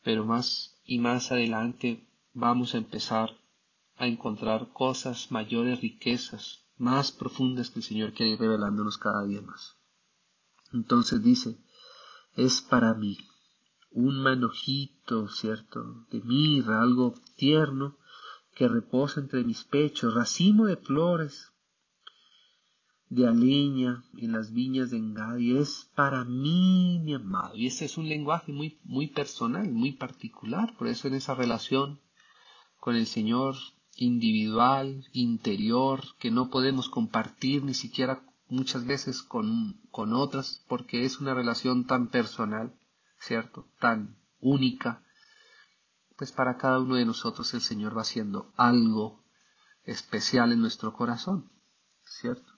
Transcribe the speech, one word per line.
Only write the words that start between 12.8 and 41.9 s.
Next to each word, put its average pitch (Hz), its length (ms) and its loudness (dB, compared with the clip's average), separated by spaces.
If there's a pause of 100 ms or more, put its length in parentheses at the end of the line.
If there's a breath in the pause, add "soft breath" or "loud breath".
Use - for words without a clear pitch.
mí 104 220 -4 (760)
un 135 280 2
manojito, 131 1080 -2
¿cierto?, 117 840 -8
de 113 120 -6
mirra, 123 600 2
algo 123 320 4 (220)
tierno, 139 600 2 (600 loud breath)
que 127 100 4
reposa 127 540 0
entre 131 240 -4
mis 117 180 -4
pechos, 139 520 0
racimo 196 520 4
de 185 100 0
flores, 160 760 -2 (1600 soft breath)
de 123 180 4
aleña, 127 720 4 (160)
en 117 140 -4
las 110 200 -6
viñas 127 380 -2
de 120 60 -4
Engadi, 113 600 -2
es 143 380 -2
para 135 300 0
mí, 175 800 4
mi 151 100 -2
amado". 95 400 -6
Y 117 140 -2
ese 131 160 -4
es 143 120 -8
un 160 120 -4
lenguaje 151 440 -2
muy, 147 300 -8
muy 135 240 -2
personal, 147 640 -4
muy 123 220 0
particular, 131 840 -6
por 117 120 -4
eso 123 180 -4
en 135 80 -2
esa 135 220 -4
relación 135 640 0 (800 soft breath)
con 120 160 0
el 113 100 2
Señor 120 480 0 (420)
individual, 120 1160 2
interior, 120 880 2 (160)
que 117 140 -2
no 123 180 0
podemos 131 380 0
compartir 123 760 -2
ni 135 120 -4
siquiera 131 520 -4 (220)
muchas 127 360 -2
veces 131 380 -4
con, 110 580 -2 (120)
con 110 200 -2
otras, 135 540 -2
porque 123 380 -4
es 131 160 -4
una 135 140 -2
relación 123 520 0
tan 123 220 0